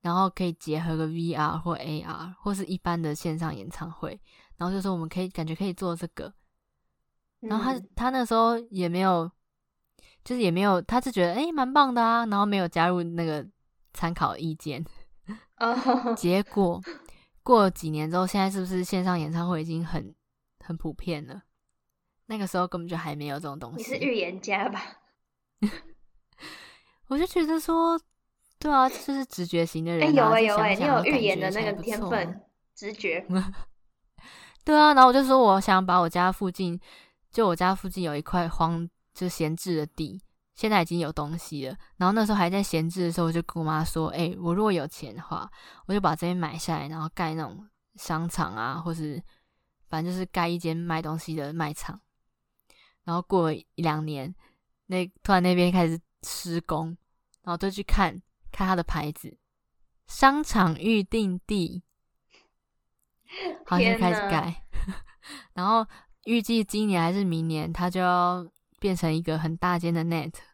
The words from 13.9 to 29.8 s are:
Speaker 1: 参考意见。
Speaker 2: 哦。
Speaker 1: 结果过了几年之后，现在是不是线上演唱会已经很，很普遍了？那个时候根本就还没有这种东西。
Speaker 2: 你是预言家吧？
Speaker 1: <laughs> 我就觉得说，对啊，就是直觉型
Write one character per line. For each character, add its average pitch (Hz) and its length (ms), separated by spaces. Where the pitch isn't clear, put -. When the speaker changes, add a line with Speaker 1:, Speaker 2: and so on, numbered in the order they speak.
Speaker 1:
参 170 180
考 160 240
意 160 200
见。 151 280
Speaker 2:
哦。 247 580
Speaker 1:
结 180 260
果 185 400
过 233 180
了 190 80
几 165 220
年 156 180
之 175 80
后， 185 80
现 190 160
在 190 80
是 196 100
不 185 60
是 185 180
线 180 200
上 180 160
演 156 120
唱 170 160
会 170 140
已 - 20
经 165 220
很， 165 300
很 170 140
普 - 160
遍 156 360
了？ 185 160
那 220 100
个 202 100
时 185 100
候 180 80
根 180 140
本 170 80
就 175 80
还 160 180
没 147 140
有 139 80
这 147 60
种 143 180
东 120 120
西。 165 60
Speaker 2:
你 226 60
是 247 140
预 254 180
言 185 240
家 202 300
吧？ 202 120
Speaker 1:
<laughs> 208 80
我 269 100
就 339 80
觉 339 200
得 320 140
说， 330 400
对 302 140
啊， 262 160
就 254 80
是 277 300
直 180 200
觉 170 200
型 160 180